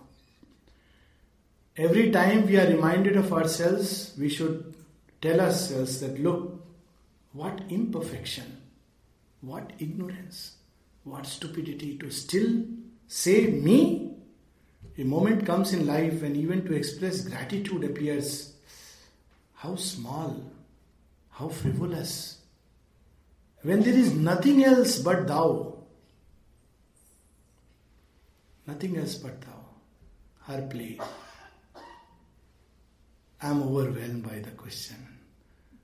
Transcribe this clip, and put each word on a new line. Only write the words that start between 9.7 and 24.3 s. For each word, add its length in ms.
ignorance, 760
what 220
stupidity 720
to 140
still 540
say 400
me." 680
A 60
moment 420
comes 280
in 140
life 340
when 140
even 300
to 80
express 480
gratitude 640
appears 680
how 220
small, 720
how 200
frivolous. 880
When 200
there 100
is 200
nothing 520